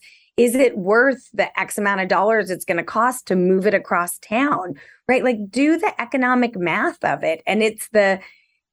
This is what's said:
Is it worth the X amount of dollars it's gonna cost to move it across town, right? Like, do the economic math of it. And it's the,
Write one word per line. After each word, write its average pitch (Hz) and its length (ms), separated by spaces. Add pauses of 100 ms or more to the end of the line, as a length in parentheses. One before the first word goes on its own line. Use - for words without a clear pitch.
(360)
Is 240 180
it 262 220
worth 233 560
the 196 260
X - 200
amount 202 220
of 185 80
dollars 196 420
it's 170 140
gonna 170 200
cost 240 440
to 190 80
move 185 300
it 214 60
across 180 460
town, 220 560 (340)
right? 240 160
Like, 214 260
do 294 280
the 339 220
economic 247 580
math 190 460
of 143 180
it. 160 240
And - 160
it's - 260
the, 202 320 (520)